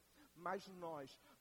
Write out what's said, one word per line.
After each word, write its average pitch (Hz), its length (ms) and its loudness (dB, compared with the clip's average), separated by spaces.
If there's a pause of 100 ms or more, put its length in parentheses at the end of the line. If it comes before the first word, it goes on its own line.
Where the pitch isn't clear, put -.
(340)
Mas 180 340 2
nós 165 500 0 (220)